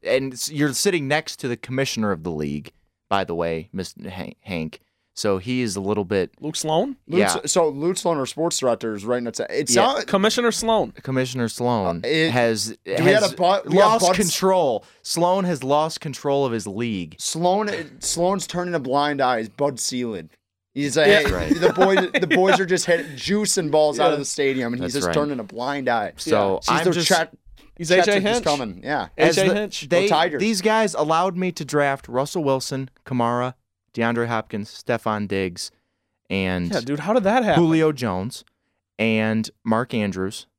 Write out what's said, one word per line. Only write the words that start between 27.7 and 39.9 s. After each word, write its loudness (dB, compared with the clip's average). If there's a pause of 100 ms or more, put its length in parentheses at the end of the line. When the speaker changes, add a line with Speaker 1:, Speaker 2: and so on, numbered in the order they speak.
Speaker 2:
He's -2
A 6
J 6
Speaker 3:
Chet's 2
Speaker 2:
Hinch. 0
Speaker 3:
coming. -2
Yeah. -4
Speaker 1:
as 4
Speaker 2:
A 4
J 4
Speaker 1:
the, 2
Speaker 2:
Hinch. -6
Speaker 1:
they, 4
Speaker 3:
Go 2
Tigers. 2
Speaker 1:
these 0
guys 2
allowed 2
me -2
to -10
draft 0
Russell -2
Wilson, -2 (160)
Kamara, 0 (380)
DeAndre 0
Hopkins, -6 (180)
Stefon -2
Diggs, -4 (580)
and 0
Speaker 2:
Yeah, 0
dude, -4
how -4
did 2
that 2
happen? 4
Speaker 1:
Julio 4
Jones, -4 (520)
and 0 (140)
Mark -2